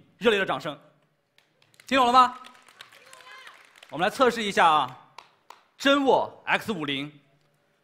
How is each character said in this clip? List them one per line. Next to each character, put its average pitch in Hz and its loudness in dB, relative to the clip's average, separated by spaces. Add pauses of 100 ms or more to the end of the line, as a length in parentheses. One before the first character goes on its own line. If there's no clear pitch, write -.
(180)
热 226 0
烈 208 2
的 190 -2
掌 143 -4
声。 147 -12 (1080)
听 262 -2
懂 254 2
了 240 0
吗？ 247 4 (1500)
我 131 -12
们 160 -4
来 208 0
测 254 2
试 226 -4
一 202 -4
下 190 4
啊， 147 0 (800)
真 277 0
我 160 0
X 190 -4
五 160 -8
零 143 -8 (720)